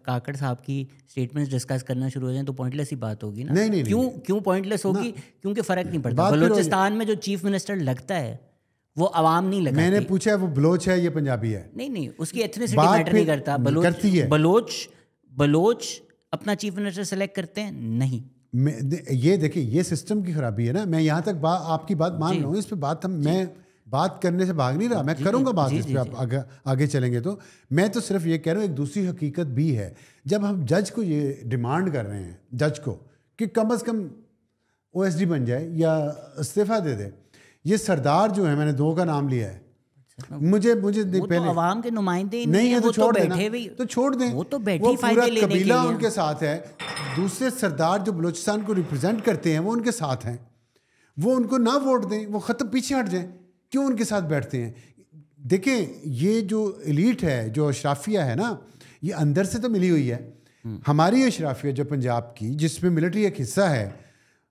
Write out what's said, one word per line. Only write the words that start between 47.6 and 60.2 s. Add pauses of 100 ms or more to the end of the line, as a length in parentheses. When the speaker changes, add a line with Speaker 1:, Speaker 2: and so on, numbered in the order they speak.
Speaker 2:
जो
बलूचिस्तान
को
रिप्रेजेंट
करते
हैं,
वो
उनके
साथ
हैं। (680)
वो
उनको
ना
वोट
दें,
वो
ख़त्म,
पीछे
हट
जाएं। (380)
क्यों
उनके
साथ
बैठते
हैं? (720)
देखें,
ये
जो
एलीट
है,
जो
अशराफिया
है
ना, (420)
ये
अंदर
से
तो
मिली
हुई
है। (260)